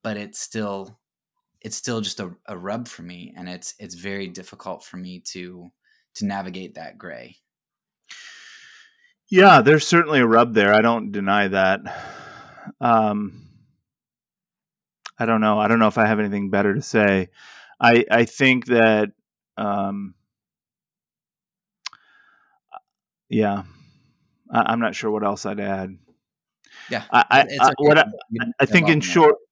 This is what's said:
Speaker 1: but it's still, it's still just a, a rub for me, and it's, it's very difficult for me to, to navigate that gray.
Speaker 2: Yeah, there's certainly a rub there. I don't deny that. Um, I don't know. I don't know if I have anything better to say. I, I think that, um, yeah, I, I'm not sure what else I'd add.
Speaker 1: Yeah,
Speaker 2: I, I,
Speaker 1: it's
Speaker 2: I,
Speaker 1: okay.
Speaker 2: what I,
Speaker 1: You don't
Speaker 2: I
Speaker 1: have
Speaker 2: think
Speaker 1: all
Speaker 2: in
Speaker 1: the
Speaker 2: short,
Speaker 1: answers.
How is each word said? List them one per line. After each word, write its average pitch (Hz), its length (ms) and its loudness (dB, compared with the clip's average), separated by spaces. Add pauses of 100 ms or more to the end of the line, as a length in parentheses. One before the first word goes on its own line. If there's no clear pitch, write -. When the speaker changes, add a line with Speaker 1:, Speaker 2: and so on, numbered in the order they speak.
Speaker 1:
but 107 140 -8
it's 104 220 -12
still, 101 600 -10 (600)
it's 110 140 -12
still 113 260 -6
just - 180 -10
a, 90 120 -10 (160)
a 98 100 -12
rub 107 300 -8
for - 140 -20
me, 87 340 -18
and 90 140 -16
it's, 90 300 -14
it's 92 160 -18
very 98 320 -10
difficult 92 560 -16
for - 140 -20
me 90 220 -14 (120)
to, 90 400 -16 (440)
to 104 100 -8
navigate 95 500 -8
that 80 220 -18
gray. 64 400 -18 (1900)
Speaker 2:
Yeah, 185 320 6
there's 147 240 4
certainly 156 340 2
a 120 80 4
rub 117 260 4
there. 104 200 4
I 107 80 6
don't 110 300 -2
deny 101 380 0
that. 95 320 0 (1000)
Um, 107 680 0 (1700)
I 117 60 -4
don't 113 160 0
know. 107 180 2
I 104 80 0
don't 113 120 2
know 110 80 4
if 101 100 0
I 110 80 2
have 107 140 0
anything 101 300 -4
better 101 240 0
to 127 80 -4
say. 98 480 2 (500)
I, 117 300 4
I 117 160 4
think 127 420 0
that, 110 420 4 (480)
um, 98 580 -6 (3250)
yeah, 101 340 -2 (880)
I, 117 160 2
I'm 117 120 -2
not 110 160 -4
sure 110 160 -6
what 104 140 -4
else 101 200 -4
I'd 101 140 -8
add. 95 380 -6 (920)
Speaker 1:
Yeah, 117 220 -6
Speaker 2:
I, 120 180 6
I, 135 120 6
Speaker 1:
it's 143 180 -2
Speaker 2:
I, 127 60 6
Speaker 1:
okay. 135 140 4
Speaker 2:
what 147 180 6
I, 156 80 4 (240)
Speaker 1:
You 113 100 -8
don't 117 200 -6
Speaker 2:
I 139 40 4
Speaker 1:
have 135 60 0
Speaker 2:
think 170 160 4
Speaker 1:
all 160 80 4
Speaker 2:
in 147 60 4
Speaker 1:
the - 60 -4
Speaker 2:
short, 156 300 6
Speaker 1:
answers. - 40 -20 (120)